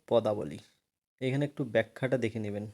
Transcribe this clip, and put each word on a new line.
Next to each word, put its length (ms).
পদাবলী। 500
এখানে 280
একটু 160
ব্যাখ্যাটা 600
দেখে 200
নেবেন। 300